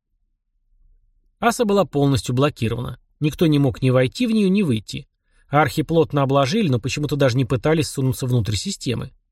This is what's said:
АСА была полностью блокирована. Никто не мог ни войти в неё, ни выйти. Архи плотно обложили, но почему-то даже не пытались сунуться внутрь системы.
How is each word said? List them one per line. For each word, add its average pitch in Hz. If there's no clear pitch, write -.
АСА 233
была 202
полностью 139
блокирована. 123
Никто 156
не 151
мог 135
ни 131
войти 127
в 220
неё, 214
ни 202
выйти. 131
Архи 151
плотно 151
обложили, 139
но 123
почему-то 147
даже 131
не 135
пытались 151
сунуться 131
внутрь 113
системы. 117